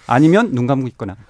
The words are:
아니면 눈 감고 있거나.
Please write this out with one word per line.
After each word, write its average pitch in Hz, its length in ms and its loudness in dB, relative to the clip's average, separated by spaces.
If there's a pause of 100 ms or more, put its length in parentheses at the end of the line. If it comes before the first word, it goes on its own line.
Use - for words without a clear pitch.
아니면 165 460 2
눈 123 140 -2
감고 131 220 -2
있거나. 98 280 -12 (140)